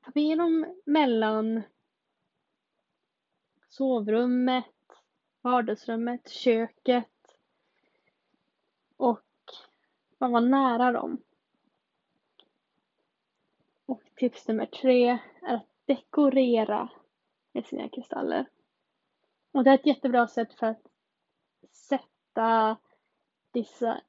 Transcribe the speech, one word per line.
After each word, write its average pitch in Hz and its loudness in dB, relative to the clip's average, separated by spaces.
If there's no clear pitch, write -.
Ta 262 -20
med 302 0
dem 339 -2
mellan 226 0
sovrummet, 247 0
vardagsrummet, 233 -4
köket - -2
och 240 -2
man 254 -2
var 233 2
nära 247 2
dem. - -6
Och 254 -8
tips - -4
nummer 220 -4
tre 247 2
är 262 -4
att 208 -10
dekorera 247 2
med - -8
sina - -10
kristaller. 156 -6
Och 269 0
det 262 6
är 277 8
ett 277 -2
jättebra 247 0
sätt - -6
för 226 -6
att 226 -8
sätta 220 -2
vissa - -6